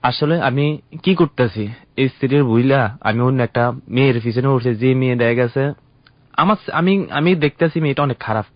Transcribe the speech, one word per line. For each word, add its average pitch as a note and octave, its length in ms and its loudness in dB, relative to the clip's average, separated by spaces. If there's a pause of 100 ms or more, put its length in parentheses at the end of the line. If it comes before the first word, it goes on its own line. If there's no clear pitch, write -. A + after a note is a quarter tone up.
আসলে D3+ 380 0
আমি C#3+ 380 -2 (240)
কি F#3 120 2
করতেছি, B2 540 0 (280)
এই C3 120 0
স্ত্রীর C#3 360 0
বুইলা A#2+ 560 2
আমি A2 200 -2
অন্য B2+ 220 2
একটা A#2+ 300 0 (160)
মেয়ের B2 320 2
পিছনে A#2+ 280 -2
উঠছি, B2 260 0
যে B2+ 200 0
মেয়ে B2+ 220 0
দেখা A#2+ 160 2
গেছে B2+ 400 -2 (640)
আমার, G3 200 2 (160)
আমি, F#3 380 0
আমি E3 240 2
দেখতেছি D#3+ 460 0
মেয়েটা D3 220 -2
অনেক C3+ 180 -2
খারাপ A2 240 -4 (120)